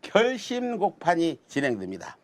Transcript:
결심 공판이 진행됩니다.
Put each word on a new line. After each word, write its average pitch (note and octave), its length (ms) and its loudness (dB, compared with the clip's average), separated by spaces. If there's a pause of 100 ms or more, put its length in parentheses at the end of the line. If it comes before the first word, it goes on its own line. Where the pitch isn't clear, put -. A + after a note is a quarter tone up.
결심 A#3+ 760 2
공판이 E3+ 720 0
진행됩니다. F#2+ 760 -4